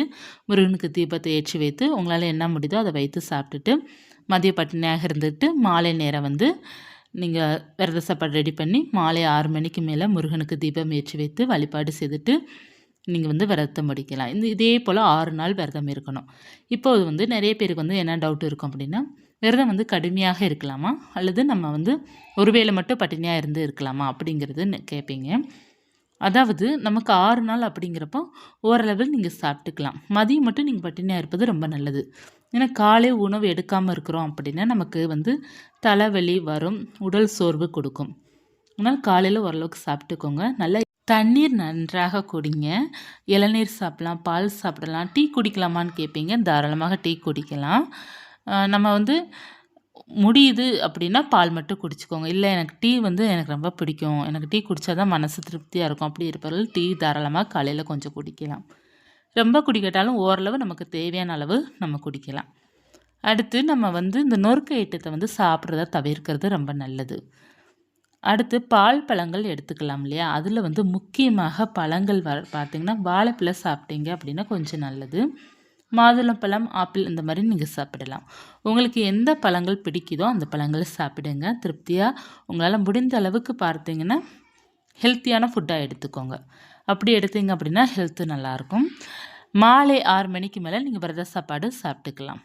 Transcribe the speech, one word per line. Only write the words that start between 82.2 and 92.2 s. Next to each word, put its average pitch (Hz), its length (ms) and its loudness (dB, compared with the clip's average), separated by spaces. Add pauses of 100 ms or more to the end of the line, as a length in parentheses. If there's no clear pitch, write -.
உங்களால 175 360 0
முடிந்த 247 380 2
அளவுக்கு 220 380 0
பார்த்தீங்கன்னா 165 600 -2 (840)
ஹெல்த்தியான 240 460 2
ஃபுட்டா 170 360 -2
எடுத்துக்கோங்க. 139 540 -10 (520)
அப்படி 196 260 2
எடுத்தீங்க 196 380 2
அப்படின்னா 165 380 2
ஹெல்த் 175 360 -4
நல்லாயிருக்கும். 135 600 -2 (720)
மாலை 269 480 8
ஆறு 190 260 2
மணிக்கு 190 320 -6
மேல 175 200 -4
நீங்க 254 180 -6
விரத 165 260 -6
சாப்பாடு 165 480 -6
சாப்பிட்டுக்கலாம். 139 720 -10